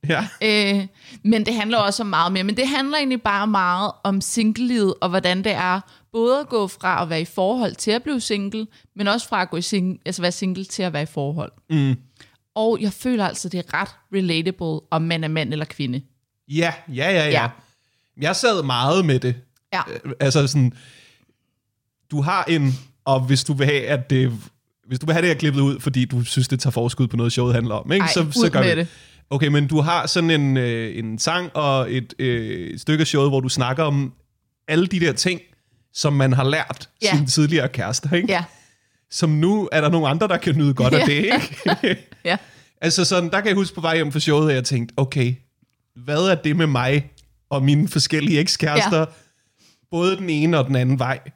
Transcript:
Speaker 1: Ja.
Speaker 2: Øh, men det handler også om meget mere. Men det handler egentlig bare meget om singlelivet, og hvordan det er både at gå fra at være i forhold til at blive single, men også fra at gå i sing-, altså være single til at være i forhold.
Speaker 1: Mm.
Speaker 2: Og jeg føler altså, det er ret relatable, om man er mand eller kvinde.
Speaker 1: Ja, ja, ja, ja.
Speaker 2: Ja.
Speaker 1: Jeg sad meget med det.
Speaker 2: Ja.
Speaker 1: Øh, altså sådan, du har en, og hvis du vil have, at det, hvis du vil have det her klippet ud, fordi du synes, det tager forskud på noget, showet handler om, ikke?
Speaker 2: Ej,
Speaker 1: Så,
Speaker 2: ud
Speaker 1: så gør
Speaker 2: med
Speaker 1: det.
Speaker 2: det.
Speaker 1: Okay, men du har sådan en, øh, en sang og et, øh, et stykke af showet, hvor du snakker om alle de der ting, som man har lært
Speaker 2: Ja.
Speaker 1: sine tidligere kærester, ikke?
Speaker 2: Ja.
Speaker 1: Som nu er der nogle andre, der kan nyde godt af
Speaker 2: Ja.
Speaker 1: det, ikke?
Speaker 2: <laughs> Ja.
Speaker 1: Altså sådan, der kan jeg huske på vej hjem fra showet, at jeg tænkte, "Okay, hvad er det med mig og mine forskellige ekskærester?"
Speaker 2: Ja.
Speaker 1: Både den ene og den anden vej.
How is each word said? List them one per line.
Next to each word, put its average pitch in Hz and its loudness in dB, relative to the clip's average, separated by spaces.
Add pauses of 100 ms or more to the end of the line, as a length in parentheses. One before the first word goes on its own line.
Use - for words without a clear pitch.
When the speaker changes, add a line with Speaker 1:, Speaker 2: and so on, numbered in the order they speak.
Speaker 1:
Ja. 160 -2 (160)
Speaker 2:
Øh, 202 0 (380)
men 214 2
det 220 -2
handler 220 0
også 202 0
om 214 -4
meget 175 0
mere. 190 -2
Men 208 -2
det 262 0
handler 277 -2
egentlig 254 -2
bare 202 0
meget 190 0 (120)
om 196 0
singlelivet, 220 0
og 185 -2
hvordan 185 0
det 214 0
er 185 -2 (320)
både 240 0
at 294 -10
gå 214 -2
fra 180 -2
at 165 -4
være 160 -2
i 165 -2
forhold 202 -2
til - -4
at 233 0
blive 285 -4
single, 208 -4 (300)
men 202 -2
også 226 -2
fra 202 -2
at 185 -6
gå 165 -6
i 170 -4
sing-, 185 -2
altså 185 -8
være 175 -2
single 185 -6
til - -8
at 180 -4
være 147 -4
i 151 -6
forhold. 147 -6 (180)
Speaker 1:
Mm. 139 2 (600)
Speaker 2:
Og 220 0
jeg 202 -2
føler 233 -2
altså, - -6
det 180 -6
er 165 -4
ret 196 -4 (260)
relatable, 170 -2 (120)
om 160 0
man 165 -2
er 156 -4
mand 156 -2
eller 156 -4
kvinde. 131 -6 (460)
Speaker 1:
Ja, 160 -2 (160)
ja, 143 -2
ja, 175 2
ja. 151 0
Speaker 2:
Ja. 139 2 (720)
Speaker 1:
Jeg 165 0
sad 208 2
meget 139 2
med 139 4
det. 123 0 (380)
Speaker 2:
Ja. 185 -2 (240)
Speaker 1:
Øh, 139 -8
altså 139 4
sådan, 127 2 (1400)
du 147 -2
har 180 0
en, 143 0 (260)
og 135 2
hvis 131 2
du - -4
vil 139 0
have, 139 0
at 135 -2
det, 131 2 (540)
hvis 123 -6
du 151 -8
vil 160 0
have 165 2
det 175 4
her 151 0
klippet 143 0
ud, 139 2
fordi 131 0
du 123 -2
synes, 127 0
det 127 -2
tager 131 0
forskud 123 0
på 120 -4
noget, 117 0
showet 123 0
handler 117 0
om, 104 -4
ikke? 190 2
Speaker 2:
Ej, 160 0
Speaker 1:
Så, 175 0
Speaker 2:
ud 151 -2
Speaker 1:
så 220 2
gør 139 2
Speaker 2:
med 131 4
Speaker 1:
det. 170 2
Speaker 2:
det. 170 -2 (440)
Speaker 1:
Okay, 139 0
men 143 2
du 156 2
har 156 0
sådan 165 0
en, 143 2
øh, 117 -2
en 110 -6
sang 170 -4
og 135 0
et, 120 -6
øh, 113 -4
et - -10
stykke 156 0
af 147 2
showet, 143 2
hvor 135 0
du 131 -2
snakker 131 -2
om 139 0 (560)
alle 160 2
de 180 -2
der 165 2
ting, 185 -2 (520)
som 147 0
man 135 4
har 131 2
lært - -4 (140)
Speaker 2:
Ja. 202 2
Speaker 1:
sine 143 2
tidligere 147 2
kærester, 123 -4
ikke? 190 0
Speaker 2:
Ja. 175 0 (680)
Speaker 1:
Som 156 0
nu 180 2
er 156 2
der 151 2
nogle 160 2
andre, 165 0
der 185 0
kan 160 0
nyde 143 4
godt 127 2
af - 6
Speaker 2:
Ja. - 2
Speaker 1:
det, - 4 (120)
ikke? - -2
Speaker 2:
<laughs> - -20
Ja. 175 0 (440)
Speaker 1:
Altså 170 2
sådan, 175 0
der 196 0
kan 202 -2
jeg 196 2
huske 196 0
på 185 -10
vej 160 0
hjem 151 0
fra 151 0
showet, 156 4
at 139 4
jeg 127 0
tænkte, 117 -2
"Okay, 127 0 (640)
hvad 143 -4
er 190 4
det 151 0
med 160 4
mig 135 2 (400)
og 139 0
mine 147 4
forskellige 151 0
ekskærester?" 170 2
Speaker 2:
Ja. 160 2 (840)
Speaker 1:
Både 180 0
den 185 -6
ene 156 2
og 131 2
den 135 0
anden 127 2
vej. 127 -2 (180)